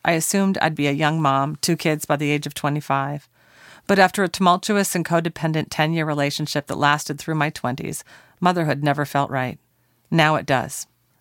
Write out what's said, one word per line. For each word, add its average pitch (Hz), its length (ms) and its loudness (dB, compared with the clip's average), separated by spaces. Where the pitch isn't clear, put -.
I 175 80 2
assumed 190 460 0
I'd 160 160 0
be 143 120 0
a 139 60 2
young 156 280 0
mom, 139 360 0
two 170 180 0
kids 156 300 -2
by 151 100 0
the 147 160 0
age 147 160 -2
of 143 60 -12
twenty-five. 143 720 -4
But 196 140 4
after 196 240 4
a 175 60 0
tumultuous 190 640 2
and 170 80 0
codependent 165 640 -2
ten-year 160 360 0
relationship 147 640 -2
that - 100 -6
lasted 147 420 2
through 160 160 -4
my 151 140 0
twenties, - 560 -6
motherhood 165 420 0
never 147 220 2
felt 139 260 -2
right. 127 300 -4
Now 156 260 4
it 90 100 -2
does. - 420 -2